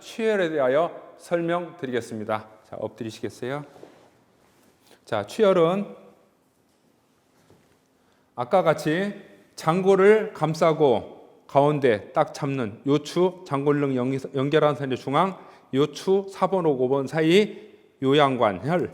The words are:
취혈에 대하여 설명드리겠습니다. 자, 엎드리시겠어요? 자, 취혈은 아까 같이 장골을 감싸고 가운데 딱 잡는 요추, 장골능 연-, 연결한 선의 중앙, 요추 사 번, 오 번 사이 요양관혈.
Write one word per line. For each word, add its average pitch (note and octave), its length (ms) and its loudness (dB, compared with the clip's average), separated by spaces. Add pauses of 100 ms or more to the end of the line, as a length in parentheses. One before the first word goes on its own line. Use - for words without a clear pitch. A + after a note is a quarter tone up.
취혈에 G#3 480 -2
대하여 D3+ 420 0 (280)
설명드리겠습니다. B2+ 1300 -4 (180)
자, - 120 -18
엎드리시겠어요? A#2 840 -10 (1400)
자, G2+ 200 -4
취혈은 F#3+ 720 0 (2500)
아까 D3+ 260 0
같이 D#3+ 520 0 (420)
장골을 F#3+ 800 4
감싸고 D3+ 1120 0
가운데 C#3 640 2
딱 D3+ 220 0
잡는 C3+ 520 -6
요추, E3+ 640 0
장골능 C#3+ 480 -2
연-, C3 240 -2 (160)
연결한 D3 400 2
선의 C3 220 -6
중앙, E3 500 -2 (240)
요추 F#3+ 600 0
사 - 160 -2
번, F3+ 180 0
오 B2+ 240 0
번 C#3 160 0
사이 D#3+ 640 0 (320)
요양관혈. C3+ 920 2